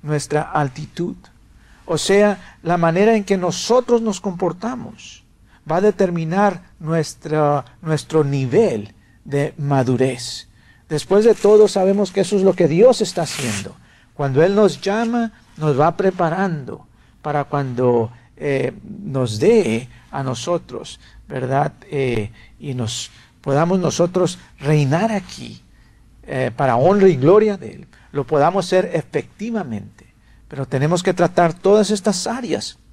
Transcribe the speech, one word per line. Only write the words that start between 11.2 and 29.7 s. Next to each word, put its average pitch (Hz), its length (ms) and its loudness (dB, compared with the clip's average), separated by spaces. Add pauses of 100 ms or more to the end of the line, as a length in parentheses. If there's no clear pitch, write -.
de 220 100 6
todo, 208 320 6
sabemos 196 440 0
que 196 100 -2
eso 185 140 0
es 190 80 2
lo 190 100 4
que 180 140 2
Dios 214 340 6
está 175 220 -4
haciendo. 104 520 -6 (380)
Cuando 139 280 0
Él 190 140 4
nos 202 260 2
llama, 226 500 -2 (260)
nos 151 220 0
va 165 180 2
preparando 180 920 -2 (340)
para 147 220 -4
cuando, 123 680 0 (260)
eh, 135 360 -4 (100)
nos 131 560 -6
dé 131 500 2 (220)
a 139 120 -6
nosotros, 175 760 -8 (280)
¿verdad? 135 460 -4 (180)
Eh, 120 400 -2 (280)
y 143 140 -10
nos 120 380 -8 (300)
podamos 165 380 0
nosotros 175 600 0 (200)
reinar 151 520 0
aquí, 131 500 -10 (640)
eh, 131 320 -4
para 131 200 0
honra 190 320 4
y 175 80 2
gloria 196 420 4
de 107 160 -14
Él. - 140 -20 (240)
Lo 143 140 -6
podamos 170 400 0
hacer 185 280 0
efectivamente. 151 1120 -8 (400)